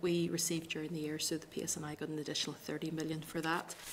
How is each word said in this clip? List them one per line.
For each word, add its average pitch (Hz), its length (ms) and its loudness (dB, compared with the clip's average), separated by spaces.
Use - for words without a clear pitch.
we 175 280 6
received 165 400 2
during 156 180 -2
the 170 100 -2
year, 151 220 0
so - 160 2
the 151 100 -4
P - 160 -4
S - 140 0
N 151 80 -4
I 147 100 -4
got 151 140 -4
an 156 100 -2
additional 147 380 0
thirty 156 340 -2
million 160 300 -2
for 160 220 -4
that. 160 340 0